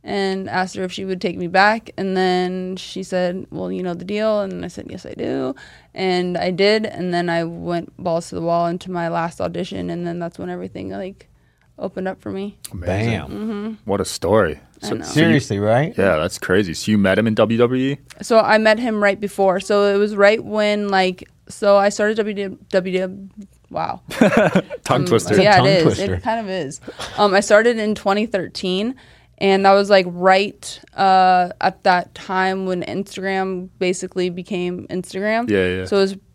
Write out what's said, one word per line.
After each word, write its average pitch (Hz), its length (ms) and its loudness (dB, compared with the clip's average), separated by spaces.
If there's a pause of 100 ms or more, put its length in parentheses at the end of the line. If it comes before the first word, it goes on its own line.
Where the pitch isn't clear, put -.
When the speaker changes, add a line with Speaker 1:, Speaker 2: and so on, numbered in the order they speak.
Speaker 1:
and 190 480 -4
asked 185 240 -4
her 196 80 -6
if 185 80 -6
she 190 140 -10
would 185 160 -6
take 180 180 -4
me 175 80 -6
back. 202 500 2
And 190 200 -2
then 185 600 -2
she - 280 -12
said, 180 460 -4
"Well, 180 200 -8
you 185 140 -6
know 175 100 -6
the 175 100 -12
deal." 208 360 -2
And 185 240 -6
I 175 40 -10
said, - 220 -14
"Yes, 185 160 -14
I - 80 -14
do." - 400 -4 (400)
And 180 420 -2
I 175 140 -2
did. 208 360 2
And 175 280 -6
then 175 140 -2
I 170 160 -2
went 170 580 -8
balls 170 280 -2
to - 40 -12
the 180 80 -6
wall 170 240 0
into 175 240 -6
my 170 180 -4
last 170 320 -4
audition. 175 500 -6
And 175 160 -8
then 170 120 -6
that's 170 220 -10
when 185 100 -8
everything, 180 400 -10
like, 196 380 -12 (500)
opened 185 300 -8
up 185 120 -10
for - 100 -10
me. 101 280 -10 (140)
Speaker 2:
Amazing. 98 380 -2
Speaker 3:
Bam. 80 200 -6
Speaker 1:
Mm-hmm. 214 420 -8 (120)
Speaker 2:
What 98 160 -2
a 90 40 0
story. 90 540 2 (240)
Speaker 1:
I - 60 -8
Speaker 2:
So, - 60 -4
Speaker 1:
know. 113 100 -8
Speaker 2:
so - 40 -10 (120)
you 165 60 6
Speaker 3:
Seriously, 120 320 2
right? 117 380 2
Speaker 2:
Yeah, 92 200 4
that's 85 220 -2
crazy. 92 360 0
So - 160 -6
you 107 80 4
met 95 200 4
him 110 80 2
in 110 80 0
W 110 240 2
W 131 340 2
E? 139 60 -6 (220)
Speaker 1:
So 226 200 2
I 214 180 4
met 220 200 4
him 220 240 -2
right 202 180 0
before. 196 400 0
So 202 340 2
it 202 40 2
was 208 180 0
right 202 260 6
when, 208 460 -2
like, 185 400 0 (200)
so 202 280 2
I 196 140 4
started 214 260 -2
W 202 420 -6 (120)
W 185 340 0
E, 196 420 -14 (240)
wow. - 340 -6
Speaker 2:
<laughs> - 60 -18 (720)
Tongue - 180 2
Speaker 1:
Um, - 40 2
Speaker 2:
twister. 107 340 4
Speaker 1:
yeah, 196 180 8
Speaker 3:
Tongue - 80 6
Speaker 1:
it 190 120 6
is. 165 40 4
Speaker 3:
twister. 101 320 2
Speaker 1:
It 87 80 -6
kind 226 180 -2
of 208 100 -8
is. 165 300 -6 (380)
Um, 208 160 4
I 196 60 6
started 226 380 4
in 214 160 0
twenty 202 320 0
thirteen, 190 680 -4 (440)
and 196 260 2
that 196 80 8
was, 196 180 4
like, 190 180 6
right, 190 720 2 (160)
uh, 185 540 4 (100)
at - 240 -2
that 180 300 2
time 190 520 -2
when 180 160 -2
Instagram 190 840 -6 (100)
basically 180 520 -2
became 180 580 -6
Instagram. 214 600 -4
Speaker 2:
Yeah, 95 160 4 (120)
yeah. 92 80 -6
Speaker 1:
So 202 100 0
it 196 40 4
was 196 160 0 (180)